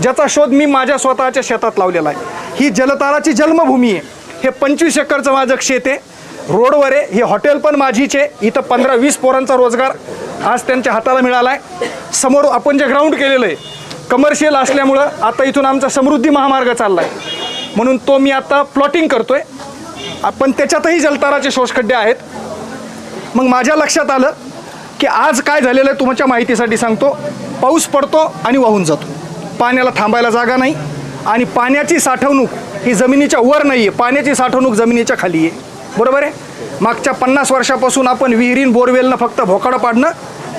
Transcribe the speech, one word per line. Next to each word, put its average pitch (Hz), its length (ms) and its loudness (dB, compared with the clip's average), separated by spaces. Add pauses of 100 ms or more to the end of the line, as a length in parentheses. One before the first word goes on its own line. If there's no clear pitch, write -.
ज्याचा 254 280 2
शोध 294 220 2
मी 277 140 4
माझ्या 277 320 2
स्वतःच्या 262 480 0
शेतात 226 320 -2
लावलेला 175 320 0
आहे. 147 80 -4 (380)
ही 277 140 2
जलताराची 277 640 0
जन्मभूमी 269 580 2
आहे. 170 100 -2 (420)
हे 262 80 2
पंचवीस 277 460 0
एकरचं 277 360 0
माझं 269 280 2
शेत 254 240 -2
आहे, 269 100 0 (540)
रोडवर 262 440 2
आहे. 285 180 2
हे 196 100 2
हॉटेल 214 360 2
पण 294 180 0
माझीच 262 400 0
आहे. 285 120 2 (140)
इथं 226 200 0
पंधरा 262 340 2
वीस 254 220 2
पोरांचा 262 380 0
रोजगार 247 360 2 (540)
आज 220 180 0
त्यांच्या 254 300 0
हाताला 254 280 2
मिळाला 247 280 2
आहे. - 400 -6 (240)
समोर 277 320 4
आपण 277 320 2
जे 285 80 2
ग्राउंड 285 300 2
केलेलं 262 300 2
आहे - 300 -6 (340)
कमर्शियल 294 460 2
असल्यामुळं 269 520 2 (140)
आता 233 220 0
इथून 269 220 2
आमचा 269 240 2
समृद्धी 285 400 2
महामार्ग 269 440 2
चालला 202 280 0
आहे, - 80 -2 (680)
म्हणून 247 220 2 (100)
तो 277 100 4
मी 269 140 2
आता 269 340 0
प्लॉटिंग 285 420 0
करतोय. 262 320 0 (840)
आपण 269 280 0
त्याच्यातही 320 480 0
जलताराचे 285 520 0
शोषखड्डे 254 440 -2
आहेत. 226 200 2 (1200)
मग 254 100 2
माझ्या 254 300 2
लक्षात 302 360 0
आलं 269 200 2 (680)
की - 80 0
आज 262 340 2
काय 294 200 0
झालेलं 262 280 4
आहे, 277 100 0
तुमच्या 262 280 0
माहितीसाठी 233 500 0
सांगतो. 233 320 0 (520)
पाऊस 320 260 2
पडतो 285 340 0 (240)
आणि 247 120 0
वाहून 214 260 2
जातो, 165 240 -2 (520)
पाण्याला 254 380 2
थांबायला 233 320 0
जागा 240 280 0
नाही, 226 160 0 (520)
आणि 226 200 0
पाण्याची 277 540 0
साठवणूक 262 500 2 (360)
ही 247 80 2
जमिनीच्या 262 460 2
वर 285 240 4
नाही 269 180 2
आहे, 208 80 2
पाण्याची 254 460 0
साठवणूक 254 380 0
जमिनीच्या 233 460 2
खाली 165 280 0
आहे, 165 120 -8 (380)
बरोबर 262 260 2
आहे? 302 80 -4 (500)
मागच्या 233 320 0
पन्नास 262 380 0
वर्षापासून 254 560 2
आपण 254 260 2
विहिरीन 247 380 2
बोरवेलनं 254 440 2
फक्त 240 260 -2
भोकाडं 233 360 0
पाडणं 240 340 0 (480)